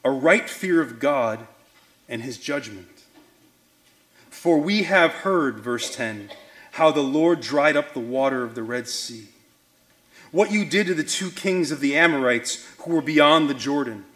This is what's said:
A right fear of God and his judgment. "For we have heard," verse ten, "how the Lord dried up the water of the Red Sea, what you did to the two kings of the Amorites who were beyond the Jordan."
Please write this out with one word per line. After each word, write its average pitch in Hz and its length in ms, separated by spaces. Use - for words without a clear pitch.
A 131 60
right 160 400
fear 175 300
of 123 180
God 117 480
and 113 140
his 120 140
judgment. 107 680
"For 170 280
we 196 260
have 170 280
heard," 147 480
verse 120 340
ten, 104 360
"how 160 180
the 147 120
Lord 156 380
dried 143 360
up 147 160
the 135 80
water 131 440
of 113 100
the 117 80
Red 120 260
Sea, 110 400
what 196 220
you 208 120
did 185 220
to 180 80
the 156 100
two 180 260
kings 180 400
of 143 100
the 139 160
Amorites 135 680
who 170 140
were 160 100
beyond 151 480
the 139 40
Jordan." 123 600